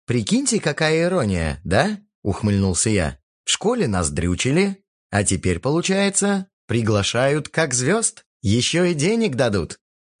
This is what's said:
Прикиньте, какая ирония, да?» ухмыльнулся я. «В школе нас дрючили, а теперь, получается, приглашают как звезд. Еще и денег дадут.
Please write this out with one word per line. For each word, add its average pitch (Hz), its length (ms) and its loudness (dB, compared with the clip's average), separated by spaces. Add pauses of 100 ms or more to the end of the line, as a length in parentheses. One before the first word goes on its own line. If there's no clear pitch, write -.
Прикиньте, 196 540 0
какая 160 440 0
ирония, 98 600 0
да?» 156 360 0 (240)
ухмыльнулся 98 640 0
я. 82 300 0 (260)
«В - 60 -2
школе 208 360 0
нас 90 220 0
дрючили, 120 720 -2 (260)
а 104 140 0
теперь, 90 360 0
получается, 190 880 0 (200)
приглашают 117 800 0
как 160 240 -2
звезд. 165 520 -2 (160)
Еще 123 440 2
и 175 80 2
денег 185 420 0
дадут. 104 440 -2 (400)